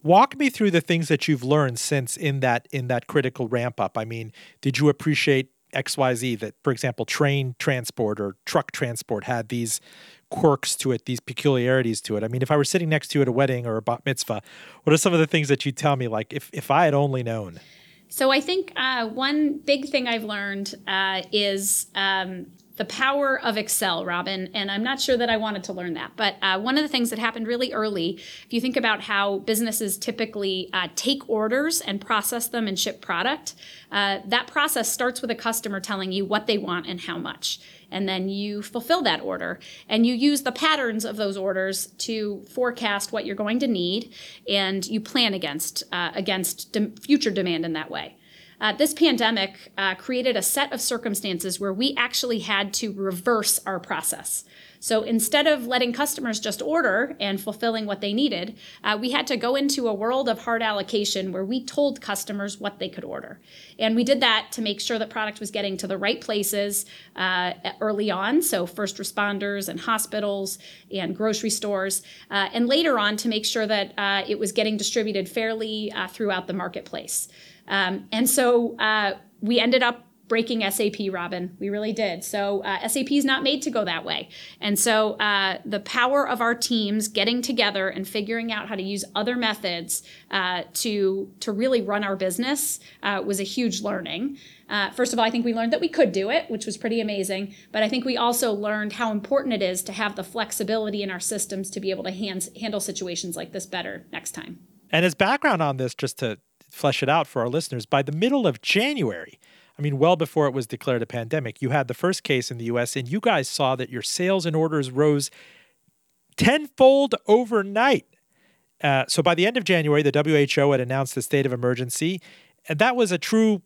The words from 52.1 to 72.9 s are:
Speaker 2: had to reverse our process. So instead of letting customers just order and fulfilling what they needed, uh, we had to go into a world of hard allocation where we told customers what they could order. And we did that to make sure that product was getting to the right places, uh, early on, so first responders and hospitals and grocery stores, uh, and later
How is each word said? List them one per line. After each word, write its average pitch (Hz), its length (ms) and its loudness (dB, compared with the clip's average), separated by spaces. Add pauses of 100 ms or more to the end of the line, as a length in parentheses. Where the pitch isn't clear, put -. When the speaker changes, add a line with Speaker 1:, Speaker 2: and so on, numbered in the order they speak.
Speaker 2:
had 202 340 -2
to 214 180 -4
reverse 196 720 0
our 190 160 -4
process. - 640 -6 (360)
So 220 200 0
instead 233 460 2
of 277 200 2
letting 247 280 0
customers 247 460 -2
just 208 200 -4
order 262 580 2
and 196 220 -2
fulfilling 220 460 -2
what 202 160 -4
they 202 100 -2
needed, 214 460 -2 (260)
uh, 214 160 2
we 247 120 -2
had 294 160 0
to 254 100 0
go 247 180 0
into 277 320 0
a 214 60 0
world 240 340 0
of 220 160 -2
hard 233 180 0
allocation 202 680 -2
where 185 120 -4
we 247 200 -4
told 285 380 0
customers 202 580 -6
what 202 180 -6
they 214 120 -6
could - 140 -12
order. - 360 -12 (380)
And 220 180 2
we 240 80 4
did 254 160 4
that 226 320 2
to - 80 -8
make 208 180 -2
sure 226 200 -4
that 220 100 -4
product 214 320 -6
was 208 100 -8
getting 202 280 -4
to 196 80 -8
the 196 100 -4
right 202 240 -2
places, 202 640 -2 (320)
uh, 180 380 0 (260)
early 208 300 0
on, 214 320 2
so 190 240 0
first 196 320 -6
responders 202 720 -2
and - 100 -8
hospitals 202 800 -2 (340)
and 185 240 -4
grocery 214 340 0
stores, 196 520 -2 (280)
uh, 196 220 2
and 240 140 2
later 285 320 4